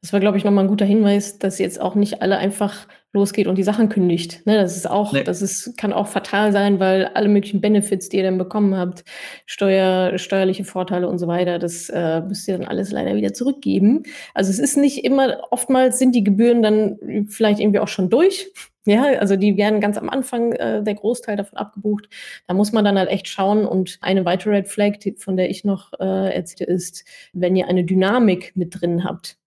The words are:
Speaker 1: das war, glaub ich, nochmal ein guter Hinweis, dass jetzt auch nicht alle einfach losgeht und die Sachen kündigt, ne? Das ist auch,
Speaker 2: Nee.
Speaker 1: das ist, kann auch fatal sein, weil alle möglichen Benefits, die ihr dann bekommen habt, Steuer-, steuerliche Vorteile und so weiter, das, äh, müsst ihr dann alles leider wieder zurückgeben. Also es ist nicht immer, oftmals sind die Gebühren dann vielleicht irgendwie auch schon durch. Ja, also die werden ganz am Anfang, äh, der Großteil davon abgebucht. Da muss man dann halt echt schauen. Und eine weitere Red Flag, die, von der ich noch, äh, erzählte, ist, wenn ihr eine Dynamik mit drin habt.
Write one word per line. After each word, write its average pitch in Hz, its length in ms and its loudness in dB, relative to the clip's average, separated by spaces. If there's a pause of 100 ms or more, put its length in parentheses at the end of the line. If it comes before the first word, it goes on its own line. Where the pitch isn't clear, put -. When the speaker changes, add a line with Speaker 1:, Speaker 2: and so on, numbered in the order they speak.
Speaker 1:
das - 120 -12
war, 202 80 2
glaub 196 140 2
ich, 202 100 -2
nochmal 202 200 4
ein 196 40 2
guter 208 180 2
Hinweis, 202 520 2
dass 190 200 -4
jetzt 185 220 -4
auch 185 140 -4
nicht 208 280 0
alle 190 160 0
einfach 202 480 -4 (260)
losgeht 202 340 0
und 180 100 -2
die 190 60 0
Sachen 208 260 2
kündigt, 180 580 -2
ne? 214 100 4
Das 180 200 0
ist 175 120 -8
auch, 208 240 -2
Speaker 2:
Nee. 139 120 -2
Speaker 1:
das 180 180 -4
ist, - 340 -8
kann 202 160 -4
auch 202 140 -2
fatal 208 460 -2
sein, 202 260 2
weil 190 280 2
alle 208 220 0
möglichen 202 320 2
Benefits, 202 480 0
die - 100 -2
ihr 190 40 0
dann 185 160 0
bekommen 190 380 0
habt, 180 280 -4 (420)
Steuer-, 185 720 2
steuerliche 190 460 -2
Vorteile 180 440 -4
und 175 100 -4
so 175 80 -4
weiter, 175 320 0
das, 170 300 -6
äh, 165 340 -2
müsst 190 240 -8
ihr 190 100 -2
dann - 120 -8
alles 196 240 -4
leider 196 220 -2
wieder 208 180 -2
zurückgeben. 240 720 2 (300)
Also 196 160 0
es 190 80 0
ist 277 180 0
nicht 277 280 2
immer, 269 340 2 (120)
oftmals 254 480 2
sind 254 160 4
die 226 100 4
Gebühren 233 380 4
dann 214 680 0
vielleicht 208 320 2
irgendwie 208 200 4
auch 196 80 -2
schon 185 220 -2
durch. 359 420 2 (320)
Ja, 240 340 4
also 196 160 2
die 196 220 2
werden 208 240 2
ganz 208 180 0
am - 100 -8
Anfang, 233 440 -2
äh, 220 280 -2
der 208 140 -2
Großteil 220 420 -4
davon 202 220 -8
abgebucht. 208 500 -6 (380)
Da 180 80 -4
muss 202 160 2
man 214 140 2
dann 202 120 4
halt 190 140 2
echt - 160 -4
schauen. 208 400 0
Und 185 340 -2
eine 190 240 0
weitere 190 260 -2
Red 202 180 0
Flag, 208 300 -2
die, - 180 -8
von 190 200 -6
der 185 140 0
ich 196 140 -10
noch, 196 340 -4
äh, 190 340 -2
erzählte, - 400 -6
ist, - 320 -6 (280)
wenn 180 240 0
ihr 185 100 0
eine 180 160 2
Dynamik 185 720 2
mit 175 260 -6
drin 175 220 -2
habt. - 440 -10